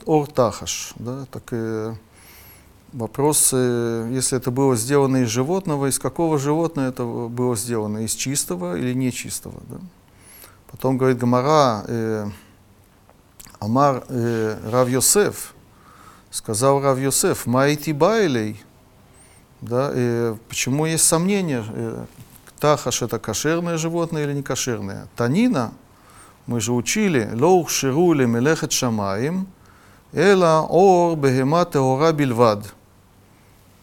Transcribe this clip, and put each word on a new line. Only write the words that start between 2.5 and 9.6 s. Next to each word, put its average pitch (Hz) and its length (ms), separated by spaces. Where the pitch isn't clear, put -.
вопрос, 139 600
э, 117 580
если 131 280
это 131 100
было 131 260
сделано 131 420
из 123 120
животного, 143 560
из 127 140
какого 156 400
животного 147 480
это 127 180
было 120 500
сделано, 107 440
из 110 160
чистого 175 600
или 127 160
нечистого, - 760